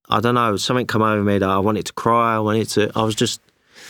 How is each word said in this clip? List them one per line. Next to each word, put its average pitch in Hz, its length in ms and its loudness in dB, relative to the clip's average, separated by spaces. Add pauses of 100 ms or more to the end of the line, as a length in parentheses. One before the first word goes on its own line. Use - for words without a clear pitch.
I 113 100 2
don't 120 160 0
know, 117 220 2
something 123 300 -2
come 110 160 0
over 107 200 2
me 101 140 2
that 95 120 0
I 95 100 0
wanted 101 280 0
to - 60 -14
cry, 117 420 0
I 110 40 -2
wanted 107 300 0
to, 104 260 0
I 110 80 0
was 110 120 0
just - 240 -2 (500)